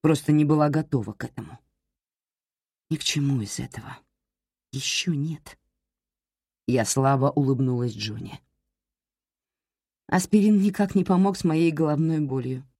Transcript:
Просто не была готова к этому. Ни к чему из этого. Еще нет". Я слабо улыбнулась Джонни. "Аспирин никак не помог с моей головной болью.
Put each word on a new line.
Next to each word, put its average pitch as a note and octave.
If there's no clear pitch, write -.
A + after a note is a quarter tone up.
Просто D#3
не D3+
была D3+
готова C3+
к -
этому. A#2+
Ни D#3
к -
чему C#3
из -
этого. -
Еще -
нет". D3
Я B2
слабо C3+
улыбнулась B2+
Джонни. G#2+
"Аспирин G#3
никак G3
не F#3
помог F#3+
с -
моей E3
головной D#3
болью. C3